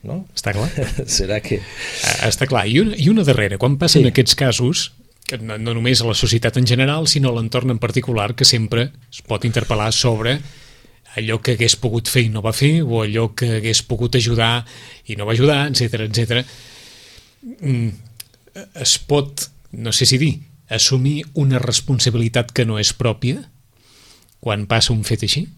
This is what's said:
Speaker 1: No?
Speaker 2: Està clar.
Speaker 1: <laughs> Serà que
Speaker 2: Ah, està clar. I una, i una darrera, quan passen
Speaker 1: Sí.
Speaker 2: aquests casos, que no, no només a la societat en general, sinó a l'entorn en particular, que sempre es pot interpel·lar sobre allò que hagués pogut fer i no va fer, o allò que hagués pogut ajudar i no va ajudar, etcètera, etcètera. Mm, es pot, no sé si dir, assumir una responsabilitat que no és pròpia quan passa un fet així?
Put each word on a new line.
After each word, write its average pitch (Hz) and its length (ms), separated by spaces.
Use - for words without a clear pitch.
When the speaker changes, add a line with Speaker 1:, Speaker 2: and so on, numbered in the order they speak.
Speaker 1:
No? 175 240
Speaker 2:
Està - 160
clar. 104 160
Speaker 1:
<laughs> - 160
Serà 104 340
que 101 200
Speaker 2:
Ah, - 240
està 131 180
clar. 110 220
I 120 120
una, 214 160
i 156 120
una 214 160
darrera, 107 340
quan 139 200
passen 165 240
Speaker 1:
Sí. 127 60
Speaker 2:
aquests 123 280
casos, 123 560
que 127 120
no, 110 200
no 113 160
només 117 260
a 117 60
la 110 80
societat 113 420
en 127 120
general, 139 400
sinó 135 220
a 117 100
l'entorn 120 320
en 117 100
particular, 117 540
que - 80
sempre 117 480
es - 160
pot 107 180
interpel·lar 110 480
sobre 117 460
allò 110 260
que 127 140
hagués 117 180
pogut 117 320
fer 127 160
i 113 60
no 107 140
va 110 100
fer, 151 320
o 117 180
allò 110 320
que 113 220
hagués 110 260
pogut 120 320
ajudar 117 500
i 107 100
no 101 100
va 110 60
ajudar, 143 400
etcètera, 117 320
etcètera. 117 400
Mm, 123 280
es - 180
pot, 143 500
no 113 200
sé - 140
si 131 120
dir, 151 160
assumir 135 560
una 135 240
responsabilitat 117 960
que 123 120
no 110 140
és 107 180
pròpia 120 460
quan 104 300
passa 113 240
un 110 100
fet - 220
així? 160 200